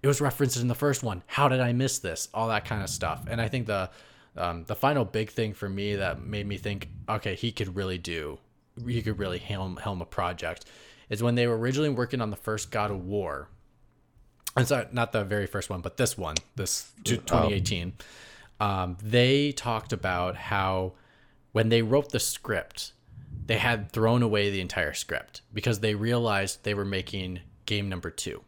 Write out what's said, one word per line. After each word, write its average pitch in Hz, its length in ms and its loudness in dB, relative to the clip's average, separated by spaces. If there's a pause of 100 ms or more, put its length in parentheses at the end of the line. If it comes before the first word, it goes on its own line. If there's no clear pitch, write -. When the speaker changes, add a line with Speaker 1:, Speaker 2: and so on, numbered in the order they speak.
Speaker 1:
it 139 60 4
was 143 140 4
referenced 135 360 2
in 120 100 2
the 120 80 2
first 143 280 2
one. 98 220 -4
How 139 240 4
did 131 100 4
I 120 140 4
miss 127 260 2
this?" 82 340 -4
All 113 160 0
that 104 160 0
kind 107 180 -2
of 92 60 -4
stuff. - 380 -4
And 117 140 -2
I 113 80 0
think 123 160 -2
the, 98 240 -2 (480)
um, 85 280 -4
the 107 100 -4
final 139 280 2
big 107 280 -2
thing 110 220 -2
for 101 140 -8
me 101 280 -2
that 90 260 -2
made 101 260 -6
me 101 100 -4
think, 98 300 -6 (220)
"Okay, 107 260 -2
he 117 160 -4
could 95 240 -4
really 95 220 -2
do, 82 420 -6 (460)
he 120 160 0
could 104 180 -2
really 90 200 -2
helm, 95 380 -4
helm 98 240 -4
a 82 40 -6
project," 87 600 -4 (440)
is 110 140 -2
when 120 120 4
they 120 120 4
were 117 100 2
originally 135 320 2
working 123 320 0
on 110 80 -2
the 101 80 -6
first - 340 -4
God 104 200 0
of 92 140 -4
War. 85 440 -4 (1040)
And 123 120 6
so, 131 240 2
not 117 200 2
the 107 120 2
very 101 220 0
first 98 240 -4
one, 92 120 -4
but 90 160 -8
this 123 200 2
one, 80 180 -4 (200)
this - 360 -4 (120)
t-, 120 140 0
Speaker 2:
Oh. - 80 -4
Speaker 1:
twenty 82 280 4
eighteen, 90 400 0 (680)
um, 95 420 0
they 127 480 4
talked 117 400 -2
about 92 440 0
how 95 580 0 (580)
when 110 160 4
they 117 140 6
wrote 131 300 2
the 120 80 2
script, - 720 -4 (520)
they 110 120 2
had 113 340 0
thrown 117 320 4
away 104 260 4
the 98 120 0
entire 85 320 -2
script - 480 -6 (120)
because 104 280 0
they 107 120 2
realized 107 680 2
they 104 100 0
were 101 120 0
making 92 560 -4 (260)
game 101 200 0
number 87 220 -4
two. - 380 -8